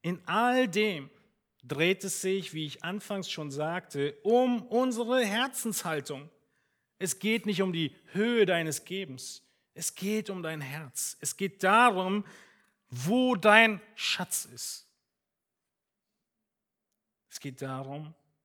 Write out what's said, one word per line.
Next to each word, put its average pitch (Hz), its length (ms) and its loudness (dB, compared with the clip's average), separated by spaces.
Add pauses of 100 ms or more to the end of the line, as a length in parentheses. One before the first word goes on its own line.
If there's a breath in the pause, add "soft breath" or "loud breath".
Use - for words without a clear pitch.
In 175 240 -4
all 247 420 2
dem 185 420 -2 (540)
dreht 160 400 0
es - 180 -6
sich, 190 320 -4
wie 156 120 -6
ich 143 180 -12
anfangs 196 460 -8
schon 151 220 -8
sagte, 151 720 -4
um 240 440 2
unsere 240 560 0
Herzenshaltung. 190 1040 -4 (680)
Es - 220 -4
geht 220 260 0
nicht 196 160 0
um 190 120 0
die 165 220 -2 (180 loud breath)
Höhe 220 320 4
deines 165 400 -2
Gebens. 175 580 -10 (300)
Es - 200 -8
geht 208 360 -4
um 185 120 -6
dein 160 200 -6
Herz. 139 580 -8
Es - 160 -6
geht - 260 -4
darum, 196 640 6 (640 loud breath)
wo 240 460 2
dein 214 460 8 (140)
Schatz - 500 -4
ist. - 420 -14 (2500)
Es - 100 -16
geht 131 220 -12
darum 139 540 -10 (300)